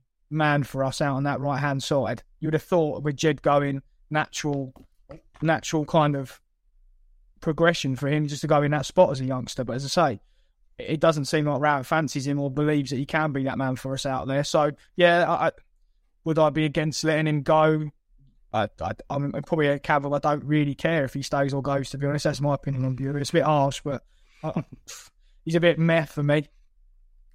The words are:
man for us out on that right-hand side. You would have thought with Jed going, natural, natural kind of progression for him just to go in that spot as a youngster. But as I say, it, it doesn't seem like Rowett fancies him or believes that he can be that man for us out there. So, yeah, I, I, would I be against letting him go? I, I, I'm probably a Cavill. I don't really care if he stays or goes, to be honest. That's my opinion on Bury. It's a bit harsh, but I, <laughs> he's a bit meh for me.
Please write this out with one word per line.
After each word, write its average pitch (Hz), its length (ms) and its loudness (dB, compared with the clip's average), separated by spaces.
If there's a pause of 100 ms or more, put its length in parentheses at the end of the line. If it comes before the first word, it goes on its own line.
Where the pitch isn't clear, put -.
(300)
man 147 320 2
for 135 220 -4
us 131 180 -4
out 139 140 0
on 135 80 -2
that 139 160 -2
right-hand 139 420 -2
side. 123 400 -2 (180)
You 156 60 -6
would 151 80 0
have 151 80 -2
thought 160 400 0
with 147 140 -2
Jed 151 260 0
going, 143 400 2 (260)
natural, 147 640 -4 (680)
natural 156 420 0
kind 151 320 2
of 135 240 -10 (1000)
progression 165 540 2
for 139 140 -4
him 151 180 2
just 143 140 -8
to 165 60 -4
go 147 160 4
in 147 80 2
that 147 160 -2
spot - 240 6
as 131 100 -4
a 131 60 -4
youngster. 131 380 -6
But 117 120 -6
as 139 80 -6
I 135 40 -8
say, 151 320 2 (580)
it, 110 140 -8
it 156 80 -2
doesn't 151 260 4
seem 151 180 0
like 143 160 0
Rowett 147 240 2
fancies 147 420 -2
him 143 140 -2
or 143 100 -2
believes 147 380 0
that 123 80 -6
he 135 80 -4
can 156 280 -2
be 135 120 -4
that 135 140 -4
man 131 180 -2
for 135 160 -8
us 135 140 -6
out 131 200 -4
there. 135 160 0
So, 147 300 2 (240)
yeah, 175 340 4
I, 165 180 0
I, - 20 2 (720)
would 160 140 0
I 156 100 6
be 156 160 0
against 156 400 -2
letting 156 220 2
him 151 160 0
go? 156 480 2 (640)
I, 107 160 0 (120)
I, 87 120 -4 (180)
I'm 139 220 -4 (100)
probably 151 260 0
a 143 100 0
Cavill. 143 380 0
I 139 40 -4
don't 147 240 0
really 147 300 0
care 160 300 0
if 127 80 -6
he 143 80 -6
stays 139 320 -2
or 139 80 -2
goes, 139 300 -4
to 135 80 -10
be 139 80 -2
honest. 143 180 -2
That's 139 160 -2
my 143 140 0
opinion 131 320 -4
on 131 100 -2
Bury. 139 240 -4
It's 143 100 -6
a - 40 0
bit 165 100 4
harsh, 139 400 2
but 139 180 -6 (400)
I, 156 220 -4 (400)
<laughs> - 400 -20
he's 165 100 -2
a 175 60 2
bit 170 180 4
meh 165 280 2
for - 160 -6
me. 147 240 2 (880)